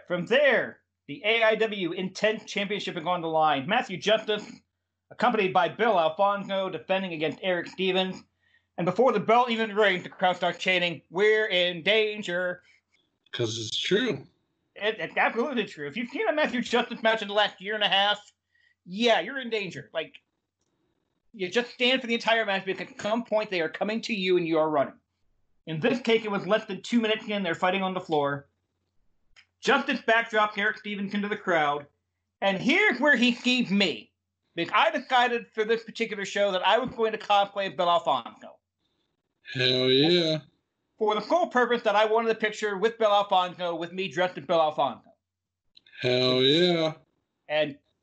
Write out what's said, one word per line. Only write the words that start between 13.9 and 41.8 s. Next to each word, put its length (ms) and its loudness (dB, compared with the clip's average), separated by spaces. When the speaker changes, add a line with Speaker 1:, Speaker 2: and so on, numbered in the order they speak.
Speaker 1:
It, 240 -4
it's 160 -8
absolutely 480 -2
true. 240 -12
If 80 -12
you've 120 -6
seen 200 -6
a 40 0
Matthew 300 -2
Justice 400 -2
match 180 2
in 80 -8
the 60 -6
last 260 0
year 140 -8
and 80 -4
a 60 2
half, 320 2
yeah, 340 2
you're 200 -6
in 100 -10
danger. 420 -8
Like, 220 -8
you 140 -4
just 220 -2
stand 300 0
for 60 -10
the 80 -2
entire 300 2
match 200 -2
because 240 -6
at 120 -20
some 240 -2
point 260 -2
they 100 -2
are 80 0
coming 340 -4
to 120 -6
you 220 2
and 100 0
you 120 0
are 100 2
running. 260 0
In 140 -6
this 200 0
case, 240 2
it 60 -4
was 160 -4
less 200 2
than 160 -10
two 180 0
minutes 280 -2
in, 140 -2
they're 120 0
fighting 280 0
on 120 -2
the 60 -6
floor. 460 -2
Justice 460 0
backdrops 520 2
Eric 200 -2
Stevens 360 -8
into 140 -2
the 80 -4
crowd. 500 0
And 180 0
here's 420 2
where 160 4
he 180 2
skeeved 360 0
me. 400 0
Because 200 -4
I 160 4
decided 640 0
for 100 -2
this 200 -2
particular 400 -6
show 280 0
that 140 0
I 120 6
was 120 -4
going 220 -2
to 60 -4
cosplay 560 0
Bill 140 0
Alfonso. 680 -2
Speaker 2:
Hell 340 2
yeah. 500 4
Speaker 1:
For 160 0
the 80 -2
sole 240 0
purpose 360 2